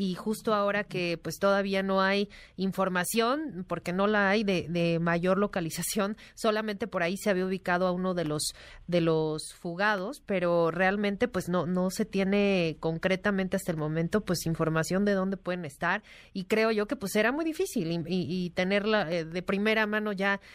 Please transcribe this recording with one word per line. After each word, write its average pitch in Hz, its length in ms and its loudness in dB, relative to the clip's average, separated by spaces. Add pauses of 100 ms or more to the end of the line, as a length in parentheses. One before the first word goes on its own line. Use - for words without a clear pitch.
y 185 120 0
justo 214 360 -2
ahora 202 300 0
que, 180 340 -4
pues, 165 220 -8
todavía 196 460 2
no 190 180 2
hay 202 260 2 (280)
información, 190 1120 0
porque 170 240 -6
no 196 160 2
la 202 220 4
hay 220 120 2
de, 196 260 0
de 170 300 2
mayor 175 400 2
localización, 202 800 -2 (180)
solamente 214 540 -2
por 185 160 -2
ahí 180 120 0
se 214 140 -2
había 185 160 2
ubicado 185 400 0
a 180 60 2
uno 185 220 -2
de 175 100 -2
los, 151 280 -2 (360)
de 170 120 2
los 160 540 0
fugados, 175 320 -4 (400)
pero 175 440 2
realmente, 202 580 0
pues, 185 200 -4
no, 175 180 2
no 185 240 2
se 220 160 -2
tiene 190 760 2
concretamente 185 760 0
hasta 185 140 -4
el 160 80 -2
momento, 165 460 0
pues, 175 220 0
información 160 580 0
de 202 80 4
dónde 190 240 0
pueden 180 280 -6
estar, 180 380 -2 (300)
y 190 140 -6
creo 220 260 2
yo 208 140 0
que, 277 100 -4
pues, 196 160 -6
será 214 180 4
muy 302 140 -2
difícil 311 480 -2
y, 170 40 0 (100)
y, 175 200 -2 (200)
y 170 40 -6
tenerla, 196 640 0
eh, 170 120 -2
de 165 180 -6
primera 214 440 0
mano 214 260 -2
ya, 196 280 0 (140)